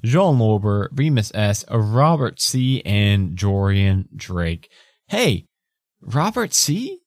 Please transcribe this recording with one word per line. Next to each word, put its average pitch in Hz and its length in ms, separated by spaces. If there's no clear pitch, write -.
Jean 147 340
Lorber, 104 540
Remus 131 420
S, 104 380
Robert 123 680
C, 127 460
and 101 500
Jorian 98 720
Drake. 85 540
Hey, 180 400
Robert 190 520
C 262 540